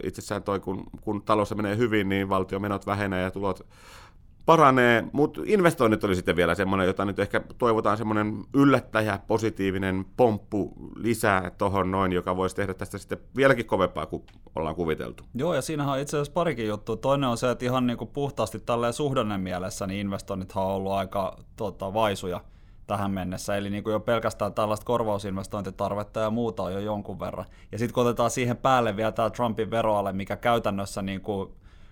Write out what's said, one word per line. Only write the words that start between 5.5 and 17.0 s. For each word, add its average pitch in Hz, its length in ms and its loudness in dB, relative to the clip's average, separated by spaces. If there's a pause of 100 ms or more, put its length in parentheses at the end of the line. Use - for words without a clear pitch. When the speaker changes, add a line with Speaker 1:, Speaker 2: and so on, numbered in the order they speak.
Speaker 1:
oli 98 120 4
sitten 90 200 0
vielä 85 200 4
semmonen, 95 320 2
jota 98 180 0
nyt 98 140 -2
ehkä 98 220 0 (160)
toivotaan 110 400 2
semmonen 107 460 -2 (100)
yllättäjä, 120 720 4
positiivinen 95 800 0 (120)
pomppu 107 560 2 (220)
lisää 101 600 0
tohon 95 340 2
noin, 95 200 2
joka 90 240 0
voisi 92 200 -2
tehdä 98 180 -4
tästä 98 240 -10
sitten 92 200 -8 (180)
vieläkin 127 300 4
kovempaa 95 400 0
kuin 78 180 -8 (320)
ollaan 80 200 -4
kuviteltu. 76 480 -4 (100)
Speaker 2:
Joo, 151 200 -2
ja 139 80 0
siinähän 143 320 -4
on 131 60 -2
itse 139 180 -4
asiassa 143 160 -4
parikin 151 340 0
juttua. 104 300 -4
Toinen 139 320 2